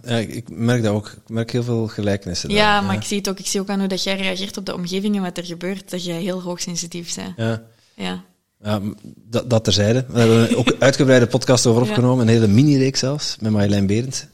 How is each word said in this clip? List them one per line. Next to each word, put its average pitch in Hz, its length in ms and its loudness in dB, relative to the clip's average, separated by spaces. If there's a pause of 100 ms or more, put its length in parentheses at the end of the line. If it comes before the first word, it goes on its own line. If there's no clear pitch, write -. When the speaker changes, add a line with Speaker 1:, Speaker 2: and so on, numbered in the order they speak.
Speaker 1:
ja, 120 120 -4
ik, 95 180 -4
ik - 160 -12
merk 117 320 0
dat 104 120 0
ook. 104 140 -4
Ik - 200 -20
merk 113 240 -6
heel 123 100 -2
veel 117 260 -2
gelijkenissen 101 600 -4
Speaker 2:
Ja, 208 240 2
Speaker 1:
daar, 202 100 0
Speaker 2:
maar 196 100 -2
Speaker 1:
ja. 202 60 -4
Speaker 2:
ik - 60 -10
zie 208 120 -4
het 196 100 -6
ook. 185 100 -6
Ik 185 80 -14
zie 196 140 -4
ook 190 80 -8
aan 196 100 -2
hoe 196 100 -2
dat 185 140 -4
jij 190 140 -4
reageert 190 400 -6
op 196 100 -10
de - 80 -8
omgeving 190 420 -4
en 190 60 -2
wat 175 160 -6
er 170 60 -8
gebeurt, 175 460 -10
dat 175 140 -8
jij 170 160 -6
heel 185 220 -6
hoogsensitief 175 720 -8
bent. 190 220 -10
Speaker 1:
Ja. 113 260 -2 (320)
Speaker 2:
Ja. 92 300 -8 (380)
Speaker 1:
Ja, 104 160 -2
m-, 101 160 -6 (220)
dat, 113 340 -4
dat 113 140 4
terzijde. 107 440 2
We 117 100 -2
hebben 113 380 6
ook 143 100 2
een 131 200 0
Speaker 2:
<laughs> - 20 8
Speaker 1:
uitgebreide 131 380 6
podcast 127 400 2
over 120 160 4
Speaker 2:
Ja. 113 60 0
Speaker 1:
opgenomen, 123 380 2
een 113 80 6
hele 113 120 6
mini-reeks 135 520 4
zelfs, 139 420 -4
met 107 120 -2
Marjolein 101 340 2
Berends. 117 480 -2